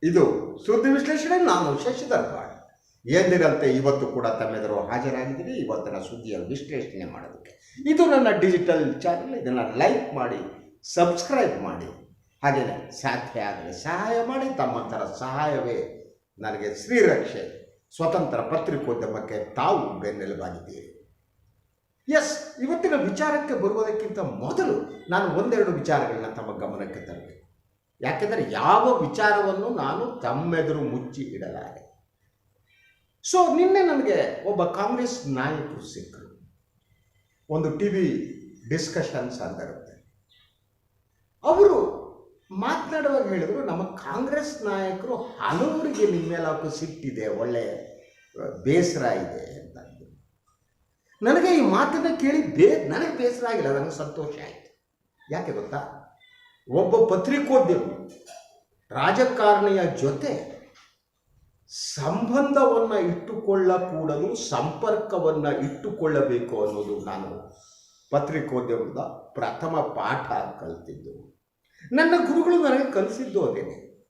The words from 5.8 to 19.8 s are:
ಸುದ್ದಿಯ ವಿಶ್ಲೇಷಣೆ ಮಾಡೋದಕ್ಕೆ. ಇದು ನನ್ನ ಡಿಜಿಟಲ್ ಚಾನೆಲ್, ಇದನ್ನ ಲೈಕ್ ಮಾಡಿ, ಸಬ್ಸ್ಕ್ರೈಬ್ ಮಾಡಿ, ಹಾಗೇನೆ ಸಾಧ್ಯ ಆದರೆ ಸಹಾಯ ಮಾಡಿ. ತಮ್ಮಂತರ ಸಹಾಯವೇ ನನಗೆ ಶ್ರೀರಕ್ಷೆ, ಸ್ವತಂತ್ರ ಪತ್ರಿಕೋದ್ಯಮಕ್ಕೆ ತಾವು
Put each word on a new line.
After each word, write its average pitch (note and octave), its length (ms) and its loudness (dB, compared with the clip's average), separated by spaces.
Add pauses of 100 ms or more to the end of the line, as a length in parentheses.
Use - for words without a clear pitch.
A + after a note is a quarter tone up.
ಸುದ್ದಿಯ A2 380 -10
ವಿಶ್ಲೇಷಣೆ G2 680 -8
ಮಾಡೋದಕ್ಕೆ. - 720 -18 (140)
ಇದು D#4+ 160 6
ನನ್ನ A#3+ 340 6
ಡಿಜಿಟಲ್ E3+ 640 4
ಚಾನೆಲ್, F3+ 400 -2
ಇದನ್ನ B2+ 180 -2 (160)
ಲೈಕ್ D#3+ 400 2
ಮಾಡಿ, B2 220 -4 (560)
ಸಬ್ಸ್ಕ್ರೈಬ್ F3 680 2
ಮಾಡಿ, E2+ 240 -8 (580)
ಹಾಗೇನೆ C3+ 480 0
ಸಾಧ್ಯ A#2+ 500 -4
ಆದರೆ G2+ 320 -6
ಸಹಾಯ G#3+ 520 -2
ಮಾಡಿ. C4 320 -4
ತಮ್ಮಂತರ A#2 480 -4 (140)
ಸಹಾಯವೇ C3 880 -4 (340)
ನನಗೆ G#2 460 -6
ಶ್ರೀರಕ್ಷೆ, - 840 2 (240)
ಸ್ವತಂತ್ರ E3 420 0
ಪತ್ರಿಕೋದ್ಯಮಕ್ಕೆ A2+ 1160 -4
ತಾವು B2 440 0